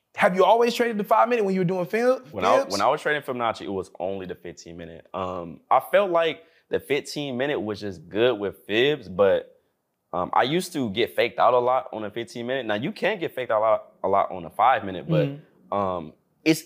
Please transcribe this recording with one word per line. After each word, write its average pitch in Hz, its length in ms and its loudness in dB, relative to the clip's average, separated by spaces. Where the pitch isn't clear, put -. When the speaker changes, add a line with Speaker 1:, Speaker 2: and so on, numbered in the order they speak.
Speaker 1:
have 190 200 4
you 190 100 6
always 233 280 4
traded 233 240 -2
the 208 60 -2
five 220 240 4
minute 233 160 0
when 190 100 0
you 190 80 0
were 185 40 2
doing 180 200 -2
fib-, 247 460 0
Speaker 2:
When 92 140 -2
I, 101 140 6
Speaker 1:
fibs? - 120 -2
Speaker 2:
when 98 100 -2
I 107 60 4
was 151 140 2
trading 151 200 0
Fibonacci, 120 420 -2
it 87 80 -6
was 95 280 -6
only 95 260 -6
the 92 100 -10
fifteen 85 420 -16
minute. 82 360 -16
Um, 90 460 -6
I 131 120 4
felt 196 180 4
like 165 340 0
the - 100 0
fifteen 139 580 -4
minute 131 220 -2
was 104 220 -6
just 87 260 -10
good 107 320 2
with 98 260 -6
fibs, 127 440 0
but, 92 400 4
um, 87 200 -4
I 110 100 4
used 160 300 -2
to 127 180 -2
get 107 240 -2
faked 117 240 0
out 110 140 6
a 127 60 4
lot 123 320 0
on 110 120 -8
the 104 60 -8
fifteen 117 380 -10
minute. 131 180 -4
Now 107 100 -2
you 131 160 -4
can 208 280 -4
get 165 160 -6
faked 123 160 -4
out 110 80 2
a 107 60 2
lot, 107 260 2
a 92 40 0
lot 98 240 2
on 90 120 -10
the 80 60 -12
five 113 360 2
minute, 92 220 -8
but, 85 200 2
Speaker 1:
Mm-hmm. - 460 -12
Speaker 2:
um, 90 400 -4
it's 156 200 2